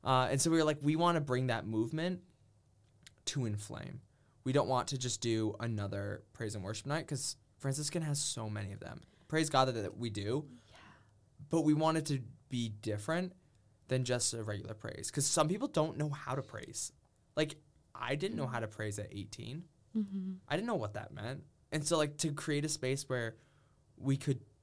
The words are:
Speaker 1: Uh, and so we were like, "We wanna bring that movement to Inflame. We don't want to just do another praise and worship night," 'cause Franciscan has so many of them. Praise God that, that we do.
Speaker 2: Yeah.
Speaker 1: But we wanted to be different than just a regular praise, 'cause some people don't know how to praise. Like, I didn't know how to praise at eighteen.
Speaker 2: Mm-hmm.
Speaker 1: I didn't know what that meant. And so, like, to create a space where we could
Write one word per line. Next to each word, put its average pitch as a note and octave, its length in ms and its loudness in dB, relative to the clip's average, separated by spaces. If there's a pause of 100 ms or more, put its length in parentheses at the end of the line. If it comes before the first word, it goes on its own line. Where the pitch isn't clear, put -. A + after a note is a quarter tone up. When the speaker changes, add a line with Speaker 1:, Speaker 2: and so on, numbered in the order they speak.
Speaker 1:
Uh, B2+ 260 6
and C#3 100 4
so D#3+ 80 4
we D#3+ 60 6
were D#3+ 80 8
like, D3+ 180 4
"We D3 140 4
wanna E3+ 240 6
bring C3 280 2
that A2+ 200 0
movement E3+ 540 0 (1040)
to C3 200 -2
Inflame. - 540 -6 (440)
We C3 100 0
don't C3 160 4
want B2 200 2
to C#3 80 -2
just B2+ 220 -4
do A2 400 2
another G2+ 720 -4
praise G#2+ 240 -6
and G2 80 -6
worship G#2 220 -6
night," D3+ 220 -2
'cause - 280 -4 (220)
Franciscan D3 460 -2
has D3 180 0
so A2+ 280 -4
many G#2 220 -4
of G2 80 -10
them. - 220 -10 (260)
Praise D#3 220 2
God C3 160 6
that, B2+ 80 0
that G#2 240 -4
we A#2+ 120 -2
do. G#2+ 380 -2 (220)
Speaker 2:
Yeah. - 80 -20 (720)
Speaker 1:
But E3 140 4
we D3+ 100 6
wanted D#3 320 4
to C#3+ 160 0 (280)
be A#2+ 200 0
different G#2+ 640 -2 (560)
than C3 160 2
just B2 280 2
a A2+ 100 -4
regular G#2+ 300 -4
praise, - 380 -8
'cause C#3 140 2
some D3+ 240 4
people G#3 180 0
don't D#3+ 300 2
know D3+ 120 0
how C#3 260 -4
to C3+ 60 -2
praise. - 520 -8 (420)
Like, D3+ 200 2 (400)
I B2 200 0
didn't F#3+ 220 -2
know C#3 100 0
how A#2+ 140 -2
to A2 60 -2
praise G#2+ 320 -4
at G2+ 120 -6
eighteen. A2 560 -8 (280)
Speaker 2:
Mm-hmm. G3 400 -2 (120)
Speaker 1:
I C#3+ 80 0
didn't G3+ 120 0
know A#3 80 0
what G#2+ 180 -2
that G#2 200 -8
meant. B2+ 300 -8 (280)
And D3+ 140 -2
so, E3 120 4
like, D3 220 2
to D#3+ 140 2
create D3 320 0
a D3+ 40 0
space C3+ 400 -2
where A#2 260 -2 (640)
we C3+ 200 2
could C#3 220 0 (240)